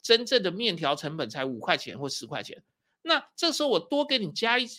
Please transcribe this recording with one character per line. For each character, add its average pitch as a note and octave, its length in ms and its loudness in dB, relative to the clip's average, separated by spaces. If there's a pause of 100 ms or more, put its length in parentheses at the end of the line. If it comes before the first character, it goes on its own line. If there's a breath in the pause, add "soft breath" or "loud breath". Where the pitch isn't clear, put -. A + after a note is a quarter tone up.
真 A#3 240 4
正 B3 160 4
的 F#3 80 0
面 G3 260 -2
条 D3+ 200 2
成 D3+ 220 -6
本 C3 120 -4
才 C3+ 160 -4
五 B2+ 140 -4
块 E3+ 180 2
钱 - 220 -12
或 C#3 80 -4
十 - 180 -8
块 A#2+ 160 -6
钱， - 220 -16 (380)
那 D#4+ 200 0 (140)
这 E4+ 160 0
时 C#4+ 100 -2
候 D4 60 2
我 A3+ 100 4
多 C#4+ 280 0
给 C#4 120 2
你 F#3+ 140 -4
加 A3+ 260 2
一， B3+ 80 0 (120)